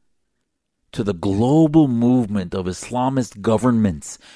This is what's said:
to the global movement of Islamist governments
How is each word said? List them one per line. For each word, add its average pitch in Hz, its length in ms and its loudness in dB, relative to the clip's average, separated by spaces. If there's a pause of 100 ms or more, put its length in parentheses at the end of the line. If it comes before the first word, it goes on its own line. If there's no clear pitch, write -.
(920)
to 120 100 -4
the 101 100 -2
global 135 720 2
movement 117 680 0
of 95 120 -6
Islamist 123 760 -4
governments 110 760 0 (180)